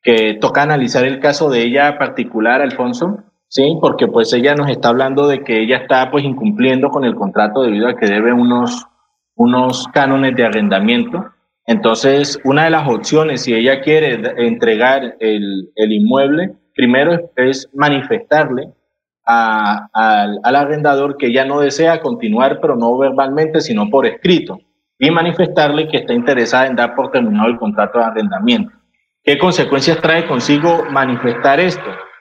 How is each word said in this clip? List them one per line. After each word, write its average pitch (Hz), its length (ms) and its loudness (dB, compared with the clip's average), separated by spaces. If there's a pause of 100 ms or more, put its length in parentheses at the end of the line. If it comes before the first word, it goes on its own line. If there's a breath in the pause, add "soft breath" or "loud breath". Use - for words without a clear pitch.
que 110 380 2
toca 143 220 0
analizar 139 420 0
el 135 160 -4
caso 147 300 2
de 117 140 0
ella 143 340 2
particular, 120 640 0
Alfonso, 131 640 -4 (240)
¿sí? 147 320 0
Porque, - 260 2
pues, 110 260 2
ella 131 220 2
nos 143 160 0
está 120 180 -2
hablando 135 400 2
de 135 140 0
que 110 180 -2
ella 120 180 0
está, 131 320 0
pues, 143 140 0
incumpliendo 127 640 0
con 139 160 -2
el 110 100 0
contrato 104 480 -2
debido 113 260 0
a 120 80 -4
que 113 100 -2
debe 107 260 2
unos, 120 540 0 (480)
unos 123 580 0
cánones 135 440 2
de 120 100 2
arrendamiento. 107 800 0 (400)
Entonces, 127 760 0
una 143 200 2
de 165 60 2
las 151 180 0
opciones, 147 540 0
si 120 120 -2
ella 127 280 2
quiere 151 360 2
d-, 120 280 -2
entregar 117 760 0
el, 101 540 -4
el 107 180 0
inmueble, 139 640 0 (200)
primero 135 380 2
es, 170 80 -2 (160)
es 131 380 -2
manifestarle 139 1000 -2 (520)
a, 110 680 0
al, 104 500 0
al 127 140 2
arrendador 143 600 0
que 131 120 -2
ella 131 160 0
no 139 160 -2
desea 160 400 0
continuar, 120 600 -2
pero 143 160 0
no 120 220 0
verbalmente, 139 600 0
sino 107 300 -2
por 131 160 2
escrito, 143 520 0 (400)
y 147 140 2
manifestarle 160 760 0
que 143 120 -4
está 120 140 -4
interesada 127 540 0
en 127 80 -4
dar 117 220 -2
por 127 160 -4
terminado 110 360 0
el 120 100 -2
contrato 104 420 -2
de 113 60 2
arrendamiento. 110 640 -2 (500)
¿Qué 143 160 2
consecuencias 156 640 0
trae 165 260 0
consigo 151 640 0
manifestar 135 720 0
esto? 180 280 -4 (320)